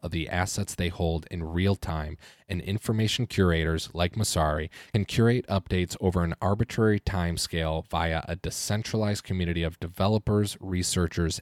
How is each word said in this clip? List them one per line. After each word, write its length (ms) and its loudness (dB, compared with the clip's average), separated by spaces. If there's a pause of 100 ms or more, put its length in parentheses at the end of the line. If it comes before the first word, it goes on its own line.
of 80 -6
the 180 -4
assets 460 -2
they 140 -2
hold 420 -2
in 140 -6
real 320 2
time, 420 -6 (300)
and 120 -2
information 680 0
curators, 640 2
like 220 0
Messari, 520 0 (240)
can 120 2
curate 420 2
updates 540 0
over 240 2
an 180 -2
arbitrary 560 2
timescale 880 -2
via 380 0
a 80 -6
decentralized 880 -2
community 400 -2
of 160 -4
developers, 800 0
researchers, 840 0